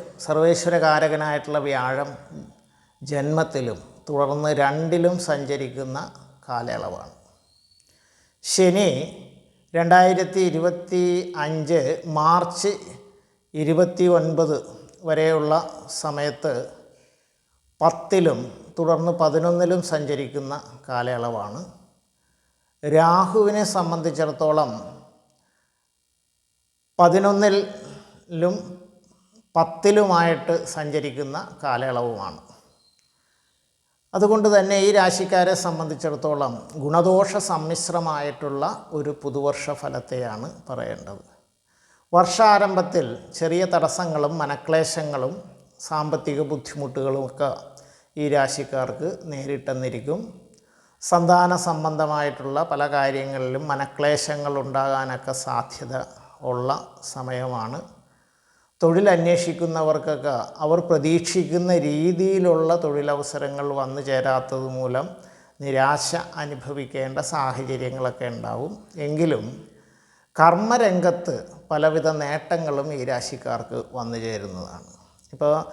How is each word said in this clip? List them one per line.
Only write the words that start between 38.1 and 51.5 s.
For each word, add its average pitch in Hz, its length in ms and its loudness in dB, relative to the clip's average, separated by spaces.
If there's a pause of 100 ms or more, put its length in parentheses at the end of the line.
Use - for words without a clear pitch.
ഒരു 147 200 -4 (100)
പുതുവർഷ 143 480 -2
ഫലത്തെയാണ് 127 800 -8 (180)
പറയേണ്ടത്. 117 580 -10 (880)
വർഷാരംഭത്തിൽ 185 920 4 (320)
ചെറിയ 165 260 0
തടസ്സങ്ങളും 160 760 0
മനക്ലേശങ്ങളും 147 960 -2 (540)
സാമ്പത്തിക 151 520 -2 (100)
ബുദ്ധിമുട്ടുകളുമൊക്കെ 135 1000 -4 (640)
ഈ 151 120 -2
രാശിക്കാർക്ക് 135 840 -2 (220)
നേരിട്ടെന്നിരിക്കും. 135 880 -6 (800)
സന്താന 175 540 4